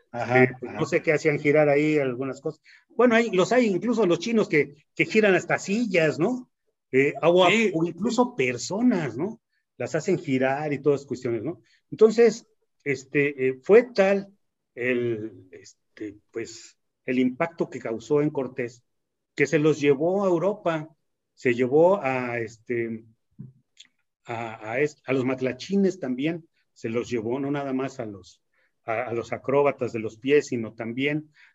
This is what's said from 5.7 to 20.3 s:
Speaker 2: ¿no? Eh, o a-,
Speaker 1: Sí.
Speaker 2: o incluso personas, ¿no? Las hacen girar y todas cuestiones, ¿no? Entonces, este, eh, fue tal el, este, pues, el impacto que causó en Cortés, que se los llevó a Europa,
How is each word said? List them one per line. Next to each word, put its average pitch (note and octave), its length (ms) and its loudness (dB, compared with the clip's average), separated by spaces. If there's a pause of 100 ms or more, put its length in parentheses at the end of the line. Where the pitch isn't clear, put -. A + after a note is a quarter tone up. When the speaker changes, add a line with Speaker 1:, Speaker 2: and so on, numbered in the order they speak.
Speaker 2:
¿no? B3 320 -2 (420)
Eh, C#3 300 2
o F3 240 6
a-, F3 60 6
Speaker 1:
Sí. A3 240 2
Speaker 2:
o E3 100 0
incluso A3+ 500 -2
personas, E3 840 -2
¿no? G3 220 -6 (380)
Las B2 180 -8
hacen D#3+ 220 0
girar C3+ 560 -2
y D3 60 -4
todas C#3+ 260 0
cuestiones, A#2 380 -6
¿no? D#3+ 180 -8 (300)
Entonces, A3 560 4 (360)
este, C#3 680 -2
eh, C3 120 -6
fue A3 220 6
tal G3 500 0 (400)
el, A#2 800 -4
este, - 640 -18 (160)
pues, - 460 -14 (280)
el B2+ 140 -2
impacto E3 500 -2
que B2+ 100 -12
causó A2+ 420 -2
en D3+ 100 0
Cortés, B2+ 520 -10 (520)
que - 100 0
se D#3+ 140 0
los D3+ 200 2
llevó D#3 460 2
a F#3 40 2
Europa, E3+ 600 -2 (460)